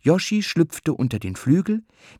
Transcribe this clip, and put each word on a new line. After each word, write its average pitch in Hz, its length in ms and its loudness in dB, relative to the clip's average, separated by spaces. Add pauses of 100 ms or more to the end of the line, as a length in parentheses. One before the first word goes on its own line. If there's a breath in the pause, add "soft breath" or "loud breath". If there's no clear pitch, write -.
Yoshi 190 420 2
schlüpfte - 500 0
unter 123 260 -2
den 95 160 -6
Flügel, 190 480 0 (380 soft breath)